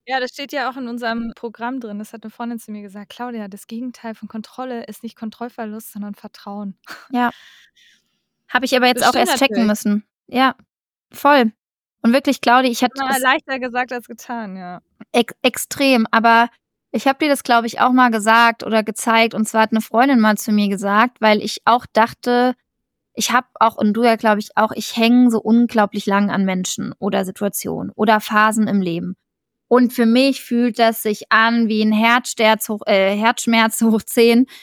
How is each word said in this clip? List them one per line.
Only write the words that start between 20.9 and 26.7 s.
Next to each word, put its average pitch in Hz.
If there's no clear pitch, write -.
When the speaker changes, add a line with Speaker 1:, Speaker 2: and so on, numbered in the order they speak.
Speaker 2:
weil 214
ich -
auch 240
dachte, 240
ich -
hab 247
auch, 220
und 208
du 226
ja, 233
glaub 214
ich, -
auch, 220
ich -
häng 240
so 226
unglaublich 220
lang 202
an 190
Menschen 185